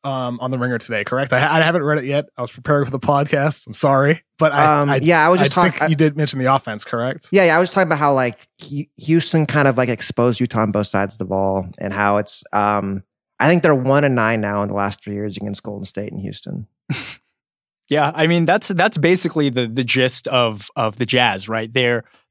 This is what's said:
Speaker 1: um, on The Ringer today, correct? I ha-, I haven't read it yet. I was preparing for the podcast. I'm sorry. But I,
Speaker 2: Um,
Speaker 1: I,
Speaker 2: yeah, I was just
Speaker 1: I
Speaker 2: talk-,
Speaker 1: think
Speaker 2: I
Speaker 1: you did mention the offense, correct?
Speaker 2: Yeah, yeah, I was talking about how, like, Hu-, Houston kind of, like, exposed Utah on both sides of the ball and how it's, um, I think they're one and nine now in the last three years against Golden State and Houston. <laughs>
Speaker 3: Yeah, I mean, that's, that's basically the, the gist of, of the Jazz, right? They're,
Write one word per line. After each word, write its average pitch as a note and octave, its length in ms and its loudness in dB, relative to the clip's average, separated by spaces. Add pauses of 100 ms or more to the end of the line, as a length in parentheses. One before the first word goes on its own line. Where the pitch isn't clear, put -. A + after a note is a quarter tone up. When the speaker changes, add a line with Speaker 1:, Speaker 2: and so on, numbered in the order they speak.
Speaker 1:
um, B2 340 -6
on B2+ 120 -6
The C3 60 -4
Ringer B2 200 -2
today, A2+ 260 -6
correct? C3+ 300 -2
I B2+ 80 2
ha-, D3+ 160 2
I E3 40 4
haven't E3 220 0
read D3+ 140 0
it B2+ 80 -6
yet. C#3+ 320 -4
I C3 40 -8
was A#2+ 100 -8
preparing C#3+ 340 0
for B2 60 -8
the C3+ 80 -6
podcast. C#3+ 680 0
I'm A2 60 -16
sorry. C#3+ 500 2 (140)
But D#3 160 2
I, D3 260 4
Speaker 2:
Um, C#3+ 100 2
Speaker 1:
I, C3+ 140 0
Speaker 2:
yeah, D#3+ 220 6
I - 20 4
was F3+ 140 4
just D3+ 160 2
Speaker 1:
I F3+ 60 4
Speaker 2:
talk-, F3+ 100 2
Speaker 1:
think - 80 -6
Speaker 2:
I D#3 60 0
Speaker 1:
you D#3+ 80 2
did D3 200 2
mention C#3+ 240 -2
the C3 140 2
offense, A2 320 -4
correct? B2 460 -6
Speaker 2:
Yeah, F#3+ 120 6
yeah, E3 140 4
I - 20 4
was F3+ 120 0
talking F#3 160 2
about D#3 120 0
how, C#3+ 140 2
like, B2+ 340 -2 (140)
Hu-, C#3+ 240 -8 (100)
Houston D#3+ 500 0
kind C#3+ 220 2
of, B2 80 2
like, B2+ 140 0
exposed A#2+ 500 -2
Utah A2+ 220 0
on G#2 100 0
both G#2 160 0
sides G2 280 -2
of - 40 -18
the G2+ 60 -6
ball F#2+ 420 -2 (120)
and G2 120 -6
how G2+ 240 0
it's, - 380 -6
um, G2+ 500 -2 (380)
I C#3+ 80 4
think F3 140 4
they're D#3 120 4
one C3+ 300 2
and C3+ 100 2
nine A2+ 240 2
now G#2 220 -2
in G#2 80 -2
the G2+ 60 -6
last G2+ 280 -4
three G#2 120 -10
years G2+ 200 -6
against G2+ 280 -10
Golden G2+ 200 -12
State G2+ 300 -10
and G2 80 -10
Houston. G2+ 460 -12 (220)
<laughs> D3 60 -4 (960)
Speaker 3:
Yeah, D3 260 2
I E3 120 2
mean, E3+ 180 2
that's, F#3+ 240 0
that's F#3 280 0
basically D#3+ 520 2
the, B2 180 -2
the B2 160 -2
gist B2+ 460 0
of, A#2 480 0
of A2 180 -2
the B2+ 100 -4
Jazz, G#2+ 440 0
right? A2+ 240 -6
They're, A#2+ 320 0 (260)